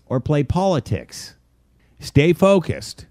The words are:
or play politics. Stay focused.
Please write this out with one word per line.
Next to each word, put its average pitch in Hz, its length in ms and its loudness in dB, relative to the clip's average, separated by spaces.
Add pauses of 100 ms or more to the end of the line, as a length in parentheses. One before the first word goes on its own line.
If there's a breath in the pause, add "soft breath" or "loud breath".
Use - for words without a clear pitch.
or 127 160 -4
play 147 220 0
politics. 165 920 -4 (640)
Stay 151 320 2
focused. 185 800 0